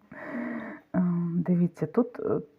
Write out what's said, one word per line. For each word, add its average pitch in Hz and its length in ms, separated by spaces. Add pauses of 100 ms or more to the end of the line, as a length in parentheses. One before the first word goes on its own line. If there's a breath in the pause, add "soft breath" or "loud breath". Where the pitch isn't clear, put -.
(960 loud breath)
Е, 185 80 (320)
дивіться, 175 520
тут, - 340
е, - 200 (180)